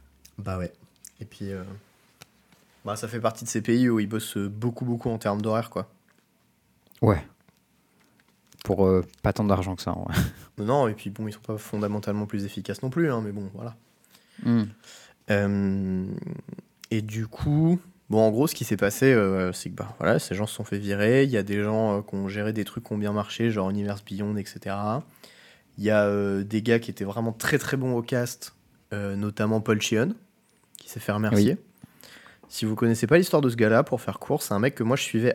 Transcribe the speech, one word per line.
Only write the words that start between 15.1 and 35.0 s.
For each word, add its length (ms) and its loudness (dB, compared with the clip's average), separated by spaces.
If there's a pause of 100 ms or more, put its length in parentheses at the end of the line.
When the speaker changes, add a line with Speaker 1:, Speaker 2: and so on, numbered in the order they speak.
Speaker 1:
Euh, 760 0 (840)
et 120 0
du 240 -6
coup, 540 2 (280)
bon, 120 4
en 100 8
gros, 160 4
ce 80 -2
qui 100 -8
s'est 120 -2
passé, 360 4
euh, 400 4
c'est 180 -10
que, 40 -12
bah, 240 -10
voilà, 220 4
ces 160 -6
gens 100 -2
se 80 -8
sont 100 -8
fait 140 -4
virer. 460 4
Il 60 2
y 60 2
a 60 2
des 200 -2
gens, 360 0
euh, 40 -4
qui 120 -12
ont 140 -4
géré 240 -2
des 120 -4
trucs 200 -10
qui 80 -10
ont 60 -2
bien 140 -2
marché, 380 -2
genre 180 0
Universe 360 -4
Beyond, 320 -4
et 80 -4
cetera. 580 -6 (760)
Il 60 -4
y 60 2
a, 140 6
euh, 400 0
des 180 -2
gars 160 4
qui 140 -8
étaient 120 -8
vraiment 280 -2
très, 260 0
très 180 -4
bons 200 0
au 60 0
cast, 520 -4 (380)
euh, 240 -4
notamment 440 0
Paul 220 2
Sheehan, 280 2 (640)
qui 120 -20
s'est 120 -14
fait 120 -4
remercier. 420 4
Speaker 2:
Oui. 540 -16 (400)
Speaker 1:
Si 160 -6
vous 120 0
connaissez 320 2
pas 100 8
l'histoire 240 4
de 80 4
ce 60 -2
gars-là, 260 6
pour 180 -4
faire 200 -8
court, 220 -2
c'est 120 -4
un 60 0
mec 160 0
que 80 -2
moi 120 2
je 60 -2